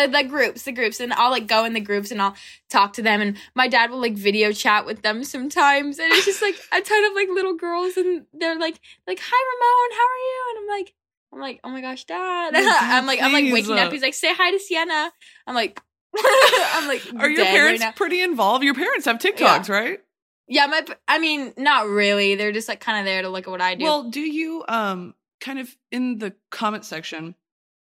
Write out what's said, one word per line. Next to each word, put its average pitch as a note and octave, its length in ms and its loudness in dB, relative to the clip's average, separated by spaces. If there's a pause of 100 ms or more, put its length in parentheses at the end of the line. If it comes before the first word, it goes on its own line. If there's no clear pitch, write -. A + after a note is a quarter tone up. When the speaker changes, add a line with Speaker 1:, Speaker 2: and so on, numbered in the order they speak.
Speaker 1:
the, C4 60 0
the C#4+ 140 2
groups, C4 400 -2
the C#4 60 -8
groups, A3+ 280 -4
and A#3+ 140 -4
I'll, A#3+ 180 4
like, B3 160 -2
go A3+ 180 2
in A3+ 80 -4
the A3+ 60 -2
groups, G#3 320 -4
and G#3 100 -4
I'll G3 140 0 (340)
talk C4+ 240 4
to A#3+ 80 -8
them, G#3+ 200 2
and G3+ 160 -2 (180)
my B3+ 120 4
dad A#3 220 4
will, B3+ 100 -8
like, A#3 140 -2
video G#3 380 2
chat G#3 340 0
with A3 160 -8
them A3 220 -2
sometimes, C#4+ 760 0
and E4 160 2
it's F#4+ 120 4
just, G4 180 0
like, G4 120 0 (160)
a F4+ 100 2
ton G#4 240 2
of, G4 100 0
like, G4 140 0
little F#4 260 -2
girls, F4+ 420 -4
and F4+ 360 -2
they're E4 260 -4
like, E4 200 -6 (280)
like, F#4 120 -6
"Hi, B4+ 360 0
Ramon, A#4+ 420 2
how A#4 80 4
are B4+ 140 -2
you?" B4+ 320 -4
And A4 80 -10
I'm G4+ 200 -6
like, - 140 -12 (400)
I'm C4+ 60 -16
like, C4+ 240 -10
"Oh B3+ 60 -12
my C4 120 -10
gosh, B3+ 240 -12
Dad." F4 480 -4
<laughs> - 20 2
Speaker 2:
Oh, F#4 240 6
Speaker 1:
I'm B3+ 280 2
like, C4 120 0
I'm, C4+ 140 2
like, C#4+ 120 4
Speaker 2:
please, B3 80 2
Speaker 1:
waking G#3+ 260 2
up, - 80 4
Speaker 2:
uh, - 40 -6
Speaker 1:
he's C4+ 120 -6
like, C4+ 100 -2
"Say E4 220 0
hi F4+ 160 2
to G4 80 0
Sienna." E4 520 -2 (360)
I'm B3+ 80 -6
like, A3+ 260 -2 (360)
<laughs> - 0 -
I'm, A#4 680 4
like, C4+ 140 -4 (160)
Speaker 2:
Are C4+ 120 0
your D4+ 140 2
Speaker 1:
dead F#3+ 80 4
right G3 60 4
Speaker 2:
parents A3+ 240 4
Speaker 1:
now. A3 100 -2
Speaker 2:
pretty F4+ 300 -2
involved? B3+ 420 2
Your C#4+ 100 2
parents F#4 320 -2
have A#3 160 0
Speaker 1:
Yeah. F#4+ 100 2 (280)
Speaker 2:
TikToks, - 80 -8
right? A3 320 -2 (480)
Speaker 1:
Yeah, C#4+ 200 2
my D#4 140 0
p-, D4+ 120 -10 (160)
I D4+ 100 2
mean, D4+ 380 -2
not B3+ 320 2
really. G3+ 460 2
They're G#3 180 -2
just, A3 160 -6
like, G#3 100 -8
kinda G#3+ 240 -2
there F#3+ 180 -2
to F#3 60 -6
look F#3 200 -8
at F#3+ 40 -10
what F3+ 80 -8
I F#3 160 0
do. C4+ 80 -6
Speaker 2:
Well, D4+ 260 0
do C4 120 -8
you, D#4+ 480 -6
um, G3 440 -4 (280)
kind C4+ 180 -10
of B3 160 -14 (160)
in B3 280 -4
the G3+ 140 -8 (180)
comment G#3+ 340 -4
section, E3 500 -12 (520)